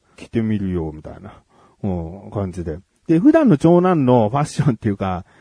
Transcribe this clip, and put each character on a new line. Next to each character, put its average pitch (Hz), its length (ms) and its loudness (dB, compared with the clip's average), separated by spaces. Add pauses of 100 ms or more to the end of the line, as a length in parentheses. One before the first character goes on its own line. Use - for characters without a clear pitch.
(160)
「着 - 120 -20
て 117 120 -4
み 110 180 -2
る 95 120 -4
よ」 80 260 -6
み 78 60 -20
た - 80 -18
い - 120 -20
な、 - 200 -20 (400)
う 92 460 -8
ん、 - 20 -18
感 101 220 -6
じ 87 120 -10
で。 80 140 -8 (280)
で、 160 120 2
普 262 140 4
段 302 180 4
の 147 80 6
長 175 240 4
男 175 240 2
の 120 240 4
フ 123 60 -4
ァ 143 40 0
ッ 151 60 0
シ - 160 -4
ョ 156 80 2
ン 113 40 -2
っ - 20 -6
て - 120 -4
い 101 40 0
う 98 40 -4
か、 92 300 -6 (140)